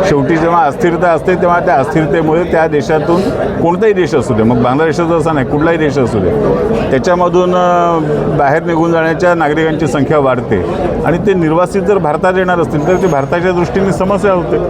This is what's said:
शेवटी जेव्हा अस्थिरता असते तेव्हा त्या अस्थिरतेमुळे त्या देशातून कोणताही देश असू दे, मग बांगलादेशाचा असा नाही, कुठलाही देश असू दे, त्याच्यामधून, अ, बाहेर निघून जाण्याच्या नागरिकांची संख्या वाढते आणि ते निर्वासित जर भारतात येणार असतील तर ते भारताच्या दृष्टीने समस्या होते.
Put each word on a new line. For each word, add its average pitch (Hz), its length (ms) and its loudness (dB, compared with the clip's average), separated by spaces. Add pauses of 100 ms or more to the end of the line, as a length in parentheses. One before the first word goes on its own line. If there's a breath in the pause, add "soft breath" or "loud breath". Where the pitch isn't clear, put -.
शेवटी 147 280 0
जेव्हा 165 280 2
अस्थिरता 170 460 0
असते 165 240 0
तेव्हा 175 260 2
त्या 175 140 0
अस्थिरतेमुळे 156 760 0
त्या 165 160 2
देशातून 156 540 0 (400)
कोणताही 180 320 2
देश 170 220 0
असू 123 200 0
दे, 110 80 0
मग 120 200 2
बांगलादेशाचा 160 520 0
असा 160 180 0
नाही, 135 140 0
कुठलाही 160 320 0
देश 147 200 0
असू 113 220 0
दे, 87 100 0 (600)
त्याच्यामधून, 180 640 2
अ, 175 440 2 (380)
बाहेर 147 260 0
निघून 170 300 0
जाण्याच्या 165 420 0
नागरिकांची 156 520 0
संख्या 151 320 0
वाढते 123 420 0 (440)
आणि 156 220 0
ते 196 80 2
निर्वासित 175 480 0
जर 196 160 0
भारतात 165 380 0
येणार 180 240 0
असतील 151 260 -2
तर 185 160 2
ते 190 40 0
भारताच्या 165 460 0
दृष्टीने 185 400 0
समस्या 190 400 0
होते. 175 260 0 (120)